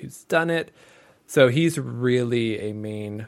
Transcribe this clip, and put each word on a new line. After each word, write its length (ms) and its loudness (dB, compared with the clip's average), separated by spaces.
who's 240 -18
done 240 2
it. 220 -2
So 200 6
he's 300 2
really 840 -2
a 140 -8
main 540 -10